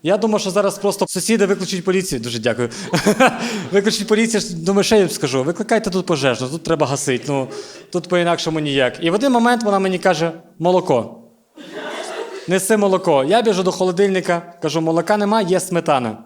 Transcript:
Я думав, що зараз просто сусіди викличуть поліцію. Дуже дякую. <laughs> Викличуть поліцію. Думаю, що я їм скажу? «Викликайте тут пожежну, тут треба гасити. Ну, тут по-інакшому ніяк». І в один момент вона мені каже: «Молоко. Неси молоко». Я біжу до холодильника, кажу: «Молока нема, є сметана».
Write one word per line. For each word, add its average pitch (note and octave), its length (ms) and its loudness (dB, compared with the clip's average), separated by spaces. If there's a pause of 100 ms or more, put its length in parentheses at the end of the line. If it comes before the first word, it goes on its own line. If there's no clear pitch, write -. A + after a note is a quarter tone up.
Я F#3 140 2
думав, G#3+ 240 0
що G3 100 -4
зараз G3 280 0
просто G3 300 0
сусіди G3+ 380 0
викличуть F#3 380 -2
поліцію. F#3 360 -2
Дуже A#2 180 -6
дякую. A#2 320 0 (500)
<laughs> A3 520 0
Викличуть G3+ 360 0
поліцію. A3 420 2
Думаю, F3+ 340 0
що A3+ 100 2
я G#3 60 6
їм E3+ 100 2
скажу? C3 340 -2
«Викликайте G#3 460 -2
тут F3+ 160 -2
пожежну, C3 420 0
тут D#3+ 140 -6
треба D3+ 240 2
гасити. C3 420 -2
Ну, C3+ 200 -2 (440)
тут F3 160 -6
по-інакшому E3+ 520 0
ніяк». C3+ 400 2
І E3+ 100 2
в F3+ 40 0
один B3+ 180 2
момент A#3 300 2
вона G3+ 160 2
мені F#3+ 200 0
каже: E3 340 2 (260)
«Молоко. D#3+ 600 0 (1300)
Неси F#3+ 280 2
молоко». F#3 480 2
Я G#3+ 180 4
біжу G3 200 2
до F3+ 100 0
холодильника, F#3 920 0
кажу: D#3+ 180 -2
«Молока E3 360 0
нема, G#3 260 2
є F3+ 180 2
сметана». C3+ 640 0